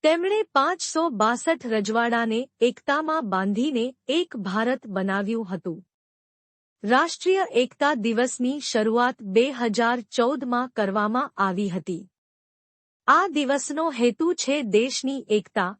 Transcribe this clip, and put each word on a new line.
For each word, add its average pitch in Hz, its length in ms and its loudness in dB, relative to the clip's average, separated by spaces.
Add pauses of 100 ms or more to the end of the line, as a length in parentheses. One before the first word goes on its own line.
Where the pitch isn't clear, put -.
તેમણે 359 400 2
પાંચસો 330 680 0
બાસઠ 233 560 0
રજવાડાને 226 840 0 (120)
એકતામાં 294 680 0
બાંધીને 226 680 -2 (120)
એક 320 300 -2
ભારત 220 500 -2
બનાવ્યું 196 580 -2
હતું. 180 400 -8 (960)
રાષ્ટ્રીય 339 680 2
એકતા 269 420 0
દિવસની 247 680 -2
શરૂઆત 240 600 0
બે 226 300 2
હજાર 240 500 0
ચૌદમાં 254 680 0
કરવામાં 214 680 -2
આવી 190 320 0
હતી. 180 400 -6 (960)
આ 330 200 6
દિવસનો 285 600 0
હેતુ 254 440 2
છે 294 280 -2
દેશની 254 680 0
એકતા 208 500 -2